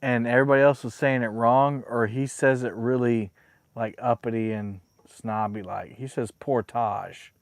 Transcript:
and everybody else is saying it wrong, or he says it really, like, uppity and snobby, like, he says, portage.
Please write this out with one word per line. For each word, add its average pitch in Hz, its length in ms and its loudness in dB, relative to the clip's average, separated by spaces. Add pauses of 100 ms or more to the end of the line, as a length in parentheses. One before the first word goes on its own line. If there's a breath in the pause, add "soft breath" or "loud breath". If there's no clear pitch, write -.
and 120 260 0
everybody 135 340 6
else 139 240 4
is 117 80 -8
saying 135 300 0
it 113 40 -2
wrong, 123 600 2
or 117 200 0
he 131 200 -4
says 131 360 2
it 120 100 -4
really, 117 580 0 (440 soft breath)
like, 113 220 -6
uppity 113 540 -2
and 104 280 -8 (280)
snobby, 107 540 -6
like, - 320 -10
he 131 140 -12
says, 127 240 -6
portage. 110 1120 -4